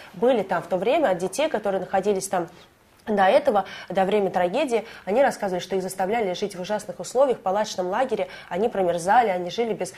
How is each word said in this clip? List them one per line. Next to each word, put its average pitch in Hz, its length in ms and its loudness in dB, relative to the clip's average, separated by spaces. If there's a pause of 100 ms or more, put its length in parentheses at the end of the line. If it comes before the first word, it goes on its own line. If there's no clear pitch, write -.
(140)
были 226 280 2
там 180 200 -2
в - 40 -10
то 190 120 0
время, 254 300 2
от 185 100 2
детей, 190 320 -2
которые 202 300 -2
находились 190 480 -2
там 175 200 -2 (580)
до 202 180 2
этого, 214 420 4 (240)
до 190 160 2
времени 196 240 2
трагедии. 214 560 0 (180)
Они 208 160 2
рассказывали, 202 400 2
что - 160 -4
их 190 60 -2
заставляли 190 500 -2
жить 180 240 -6
в 175 60 -8
ужасных 202 360 -6
условиях, 247 380 2
в - 60 -14
палаточном 190 460 -2
лагере. 208 400 -2 (200)
Они 208 220 0
промерзали, 190 580 2
они 180 220 -2
жили 220 240 -2
без 175 240 -6